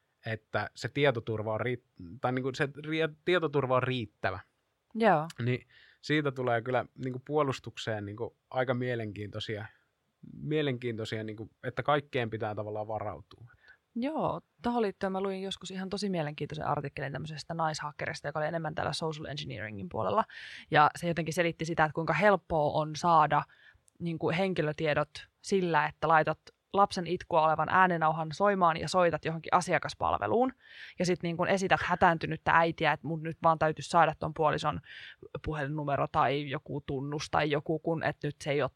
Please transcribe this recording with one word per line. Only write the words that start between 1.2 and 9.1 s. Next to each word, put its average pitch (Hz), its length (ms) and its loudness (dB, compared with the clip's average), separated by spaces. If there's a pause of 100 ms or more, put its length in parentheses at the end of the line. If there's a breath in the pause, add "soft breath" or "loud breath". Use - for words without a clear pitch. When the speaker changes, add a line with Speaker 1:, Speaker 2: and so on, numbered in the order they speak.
Speaker 1:
on 107 60 -4
riit-, 113 600 -8
tai 123 120 0
niinku 131 220 -2
se 151 120 -2
ri-, 156 480 -4 (100)
tietoturva 147 520 2
on 123 60 4
riittävä. 110 580 -4 (540)
Speaker 2:
Joo. 180 340 4 (140)
Speaker 1:
Niin 123 240 -2 (360 soft breath)
siitä 147 300 2
tulee 123 300 2
kyllä 123 220 0 (100)
niinku 131 300 -6
puolustukseen 127 800 -2
niinku 107 300 -8 (140)
aika 127 240 0
mielenkiintoisia, 107 920 -6 (640 soft breath)